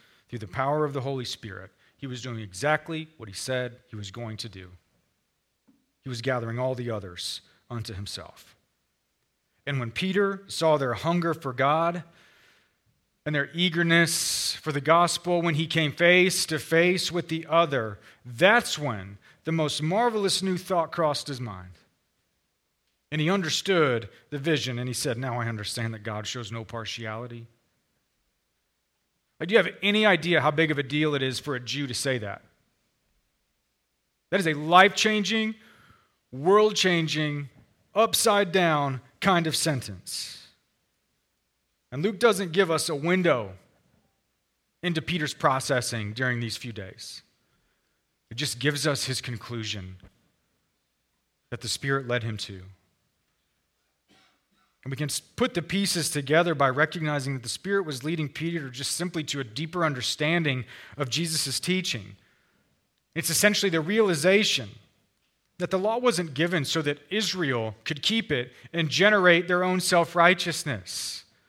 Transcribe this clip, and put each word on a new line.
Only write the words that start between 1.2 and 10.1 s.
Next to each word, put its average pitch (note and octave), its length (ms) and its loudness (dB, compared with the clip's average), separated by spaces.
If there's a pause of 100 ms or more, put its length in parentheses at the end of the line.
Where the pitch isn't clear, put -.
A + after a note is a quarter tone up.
Spirit, F#2+ 480 -12 (240)
he C#3+ 100 -12
was B2+ 140 -10
doing A2+ 200 -10
exactly D3 760 -2
what G#2+ 140 -16
he G2 40 -16
said B2+ 520 -6
he A2+ 100 -14
was G2+ 140 -10
going A2 280 -10
to A2+ 120 -12
do. F2+ 220 -18 (1300)
He C3 80 -12
was A#2 100 -8
gathering A#2+ 380 -4
all C3 160 -2
the A#2+ 160 -8
others F#2+ 500 -8 (300)
unto A#2 240 -10
himself. F#2 600 -14 (1080)
And C#3 160 -4
when A#2 120 -6
Peter G3 560 0